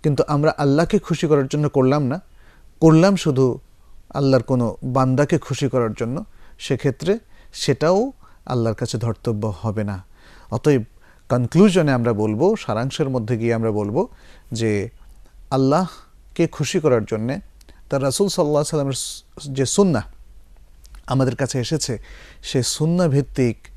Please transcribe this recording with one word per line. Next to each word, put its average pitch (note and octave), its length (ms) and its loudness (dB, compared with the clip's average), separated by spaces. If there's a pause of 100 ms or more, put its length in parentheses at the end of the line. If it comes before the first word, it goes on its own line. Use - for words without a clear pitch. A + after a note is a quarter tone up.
কিন্তু C#3+ 260 2
আমরা D3 300 0
আল্লাহকে D3+ 400 2
খুশি E3 280 -2
করার C#3+ 200 4
জন্য D3 220 -2
করলাম C#3 340 2
না, C#3 180 -2 (600)
করলাম D#3+ 360 6
শুধু C3 420 0 (520)
আল্লাহর C3+ 320 2
কোনো B2 420 -2
বান্দাকে C3 540 2
খুশি C3+ 300 -4
করার A2+ 240 0
জন্য, B2 320 -6 (340)
সেক্ষেত্রে D3 600 -2 (340)
সেটাও F#3 600 0 (340)
আল্লাহর A2+ 280 0
কাছে A#2+ 240 -6
ধর্তব্য A2 640 -4
হবে G#2+ 240 -4
না। G2 200 -8 (460)
অতএব B2 320 2 (460)
কনক্লুশনে D#3+ 640 4
আমরা A#2+ 200 0
বলবো, A2 440 0
সারাংশের C3 520 -4
মধ্যে B2 300 -2
গিয়ে A#2 160 0
আমরা A2+ 160 0
বলবো G#2+ 380 -2 (440)
যে G#2+ 360 -2 (640)
আল্লাহকে D3 960 -2
খুশি D#3 340 -4
করার B2 240 2
জন্যে, A2+ 360 -4 (500)
তার C#3 120 -2
রাসূল C#3 260 0
সাল্লাল্লাহু D3+ 480 0
আলাইহি - 0 -
ওয়াসাল্লামের C#3 160 -2
স-, - 680 -10
যে C3 80 2
সুন্নাহ F3 360 2 (1040)
আমাদের B2+ 300 0
কাছে C3 240 -4
এসেছে, B2+ 380 -4 (440)
সে C3 200 -2
সুন্নাহ E3+ 460 0
ভিত্তিক C3 480 0 (200)